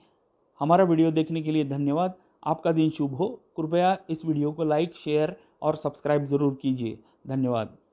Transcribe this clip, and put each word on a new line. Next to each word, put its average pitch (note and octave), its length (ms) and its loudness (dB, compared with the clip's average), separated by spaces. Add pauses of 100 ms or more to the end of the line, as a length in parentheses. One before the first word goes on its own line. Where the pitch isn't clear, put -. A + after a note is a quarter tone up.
(600)
हमारा E3+ 240 6
वीडियो E3 280 4
देखने D#3+ 300 0
के D3+ 100 -4
लिए D#3 120 2
धन्यवाद। C#3+ 500 -2 (300)
आपका D#3+ 280 -2
दिन D#3+ 180 4
शुभ C#3+ 240 -4
हो। G3 280 -4 (160)
कृपया F3 400 0 (120)
इस D#3+ 160 -6
वीडियो D3 260 0
को D#3+ 120 -6
लाइक, D#3 320 0
शेयर D#3 400 -2 (260)
और D#3 140 0
सब्सक्राइब D3 500 -2
ज़रूर C#3 360 0
कीजिए। B2+ 380 -4 (280)
धन्यवाद। B2 540 -2 (120)